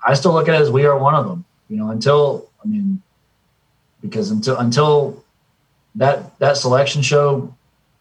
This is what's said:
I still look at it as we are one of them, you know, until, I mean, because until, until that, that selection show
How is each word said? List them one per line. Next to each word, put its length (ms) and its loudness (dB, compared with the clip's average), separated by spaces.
I 100 2
still 200 2
look 140 0
at 80 2
it 60 4
as 100 2
we 140 2
are 120 2
one 160 2
of 140 -2
them, 180 -10
you 80 -8
know, 120 -6
until, 600 0
I 40 -8
mean, 340 -4
because 300 -6
until, 260 -2
until 680 0
that, 440 -2
that 180 2
selection 440 0
show 520 0